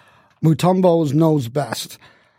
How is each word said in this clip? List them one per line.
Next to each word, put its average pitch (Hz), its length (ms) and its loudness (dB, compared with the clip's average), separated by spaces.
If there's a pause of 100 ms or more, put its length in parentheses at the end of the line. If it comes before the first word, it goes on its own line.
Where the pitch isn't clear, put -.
(420)
Mutombo's 165 680 2
knows 151 360 0
best. 127 500 -8 (400)